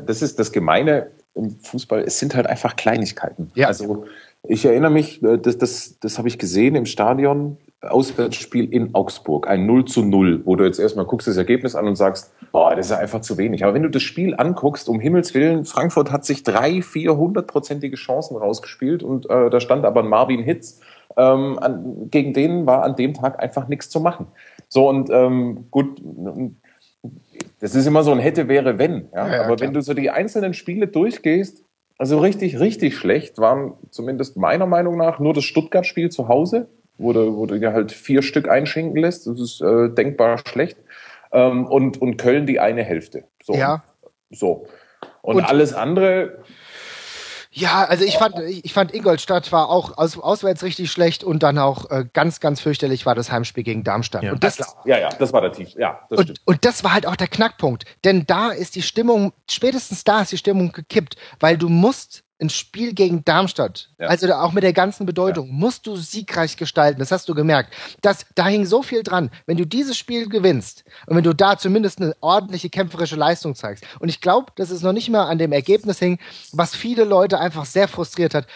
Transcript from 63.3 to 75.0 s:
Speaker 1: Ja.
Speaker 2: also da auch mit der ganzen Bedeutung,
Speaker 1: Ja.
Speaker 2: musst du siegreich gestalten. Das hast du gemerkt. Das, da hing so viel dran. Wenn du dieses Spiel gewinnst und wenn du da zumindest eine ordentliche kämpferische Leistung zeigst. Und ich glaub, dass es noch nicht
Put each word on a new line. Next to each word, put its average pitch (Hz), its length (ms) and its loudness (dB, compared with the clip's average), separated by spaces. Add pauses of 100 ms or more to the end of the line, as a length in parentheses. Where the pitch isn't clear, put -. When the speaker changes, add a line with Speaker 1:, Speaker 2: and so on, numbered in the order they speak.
Speaker 1:
Ja. 82 80 -4
Speaker 2:
also 175 180 2
da 175 160 2
auch 165 120 2
mit 196 100 2
der 185 80 4
ganzen 190 340 0
Bedeutung, 175 420 -2
Speaker 1:
Ja. 131 60 -12
Speaker 2:
musst 190 320 -2
du 214 120 -8
siegreich 170 580 -6
gestalten. 147 420 2
Das 131 140 -4
hast 185 160 -2
du 170 80 -4
gemerkt. 151 380 2 (280)
Das, 202 320 2
da 180 140 2
hing 202 180 2
so 208 160 2
viel 226 220 -4
dran. 180 260 0 (160)
Wenn 170 120 -2
du 175 80 0
dieses 254 320 -4
Spiel 233 320 -6
gewinnst 185 560 0 (200)
und 160 120 2
wenn 165 80 4
du 170 80 4
da 196 240 4
zumindest 196 440 0
eine 156 200 -2
ordentliche 185 480 0
kämpferische 170 480 -4
Leistung 156 380 -2
zeigst. 104 280 -12 (160)
Und 165 80 -4
ich 165 140 -6
glaub, 226 340 0
dass 190 140 -6
es 175 140 -8
noch 185 100 2
nicht 226 160 -4